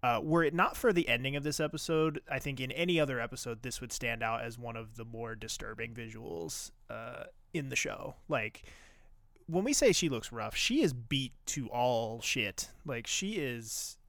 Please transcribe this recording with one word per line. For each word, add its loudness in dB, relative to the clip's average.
uh, 4
were 6
it 4
not 4
for 4
the 4
ending 2
of 0
this 0
episode, 2
I -2
think -4
in -4
any 2
other 4
episode, -6
this -6
would -8
stand -2
out 0
as -8
one -8
of -10
the -10
more -8
disturbing -8
visuals, -8
uh, -8
in -4
the -2
show. -2
Like, -2
when 2
we 2
say 8
she 4
looks -2
rough, -6
she 2
is 6
beat -2
to -4
all 2
shit. -2
Like, -4
she -2
is -4